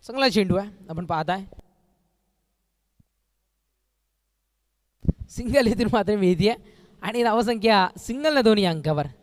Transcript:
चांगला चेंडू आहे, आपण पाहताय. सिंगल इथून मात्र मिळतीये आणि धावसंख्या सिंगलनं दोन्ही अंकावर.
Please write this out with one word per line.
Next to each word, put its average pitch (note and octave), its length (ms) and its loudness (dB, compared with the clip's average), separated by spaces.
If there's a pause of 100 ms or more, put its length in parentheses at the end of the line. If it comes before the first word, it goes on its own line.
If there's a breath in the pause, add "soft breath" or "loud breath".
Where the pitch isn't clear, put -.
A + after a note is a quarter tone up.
चांगला C4 220 0
चेंडू F#3 260 0
आहे, G3 140 -4 (200)
आपण E3 160 -10
पाहताय. E3+ 380 -4 (3750)
सिंगल B3 380 2
इथून A3 260 0
मात्र G#3 220 0
मिळतीये F#3+ 400 2 (460 soft breath)
आणि A3+ 220 -4
धावसंख्या A3 640 2 (100)
सिंगलनं C#4+ 440 -2
दोन्ही G#3+ 240 4
अंकावर. D3+ 400 0 (160)